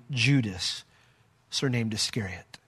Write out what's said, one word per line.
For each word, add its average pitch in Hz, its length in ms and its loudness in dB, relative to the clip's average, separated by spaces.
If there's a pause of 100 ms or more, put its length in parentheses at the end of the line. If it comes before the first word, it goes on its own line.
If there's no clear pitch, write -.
(100)
Judas, 120 760 2 (680)
surnamed 120 420 0
Iscariot. 98 760 -4